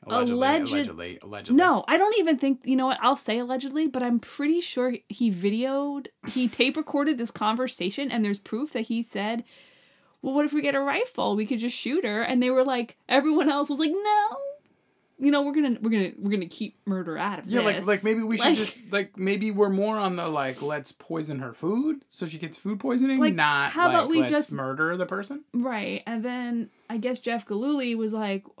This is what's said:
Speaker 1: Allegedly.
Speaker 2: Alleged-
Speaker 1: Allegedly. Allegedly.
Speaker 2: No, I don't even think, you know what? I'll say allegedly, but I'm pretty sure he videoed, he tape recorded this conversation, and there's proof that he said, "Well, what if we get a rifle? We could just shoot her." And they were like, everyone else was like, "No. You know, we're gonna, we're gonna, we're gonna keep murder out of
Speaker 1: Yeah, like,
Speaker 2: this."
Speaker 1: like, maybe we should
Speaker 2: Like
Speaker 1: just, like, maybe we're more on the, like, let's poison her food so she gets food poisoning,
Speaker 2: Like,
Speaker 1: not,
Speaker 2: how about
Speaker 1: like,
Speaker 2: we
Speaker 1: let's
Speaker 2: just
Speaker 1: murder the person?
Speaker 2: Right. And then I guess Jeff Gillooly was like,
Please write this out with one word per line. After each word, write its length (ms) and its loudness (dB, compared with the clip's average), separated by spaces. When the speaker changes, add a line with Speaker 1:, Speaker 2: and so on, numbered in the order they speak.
Speaker 1:
Allegedly. 300 0
Speaker 2:
Alleged- 380 2
Speaker 1:
Allegedly. 500 -4
Allegedly. 340 -2
Speaker 2:
No, 300 6
I 100 4
don't 220 4
even 200 4
think, 260 0
you 100 2
know 120 2
what? 140 0
I'll 140 4
say 240 -2
allegedly, 480 -2
but 160 -2
I'm 160 2
pretty 420 0
sure 360 -2
he 220 2
videoed, 800 0
he 220 0
tape 280 0
recorded 420 -2
this 120 -4
conversation, 800 -2
and 140 0
there's 160 -2
proof 320 -6
that 100 -4
he 200 -4
said, 420 -4
"Well, 120 -2
what 100 4
if 80 -2
we 100 0
get 120 0
a 60 2
rifle? 560 0
We 100 0
could 140 -2
just 160 -4
shoot 280 -2
her." 180 0
And 200 2
they 80 2
were 140 4
like, 320 -2
everyone 420 4
else 200 2
was 80 -4
like, 140 2
"No. 440 2
You 120 4
know, 100 4
we're 100 -2
gonna, 300 2
we're 80 0
gonna, 260 2
we're 140 -2
gonna 160 0
keep 400 -10
murder 320 -4
out 220 -4
of 80 -14
Speaker 1:
Yeah, 140 2
like, 160 2
Speaker 2:
this." 100 -6
Speaker 1:
like, 160 2
maybe 180 2
we 140 0
should 100 2
Speaker 2:
Like 100 6
Speaker 1:
just, 360 -4
like, 260 -2
maybe 320 0
we're 180 4
more 280 0
on 180 0
the, 140 -4
like, 340 -2
let's 300 -6
poison 480 -6
her 120 -8
food 540 -2
so 180 -10
she 140 -8
gets 180 -10
food 220 -6
poisoning, 400 2
Speaker 2:
Like, 160 4
Speaker 1:
not, 380 2
Speaker 2:
how 160 4
about 160 4
Speaker 1:
like, 60 0
Speaker 2:
we 100 4
Speaker 1:
let's 100 2
Speaker 2:
just 220 0
Speaker 1:
murder 440 -2
the 100 -2
person? 360 -6
Speaker 2:
Right. 540 -4
And 180 -4
then 460 -4
I 100 -4
guess 200 -2
Jeff 280 -4
Gillooly 500 0
was 180 -2
like, 300 -2